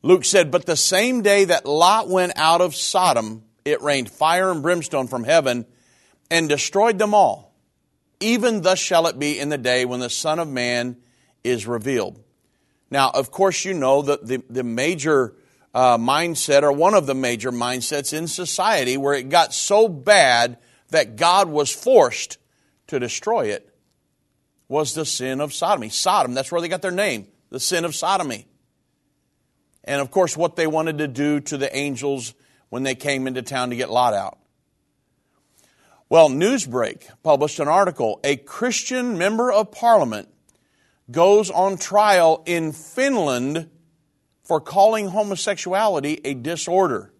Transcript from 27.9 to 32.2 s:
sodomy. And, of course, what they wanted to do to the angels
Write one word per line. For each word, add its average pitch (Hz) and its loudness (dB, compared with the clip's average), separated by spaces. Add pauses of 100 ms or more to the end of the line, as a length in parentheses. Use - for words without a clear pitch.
sodomy. 160 -4 (1400)
And, 139 -6
of 135 -8
course, 180 0
what 165 -2
they 160 -2
wanted 160 -4
to 151 -4
do 143 -2
to 147 -10
the 135 -4
angels 135 -6 (340)